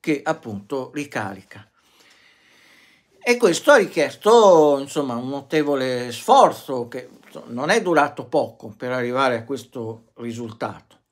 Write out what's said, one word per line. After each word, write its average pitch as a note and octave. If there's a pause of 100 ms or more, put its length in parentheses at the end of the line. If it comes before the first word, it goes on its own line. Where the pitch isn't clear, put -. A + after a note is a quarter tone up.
che D3+
appunto B2+
ricarica. G#2+ (1600)
E A#3+
questo A3
ha C#4+
richiesto, E3+
insomma, C#3
un B2+
notevole C3+
sforzo C#3+
che B2+ (400)
non B2+
è A3
durato D3
poco A#2
per B2
arrivare B2+
a A2+
questo A#2
risultato. A#2 (120)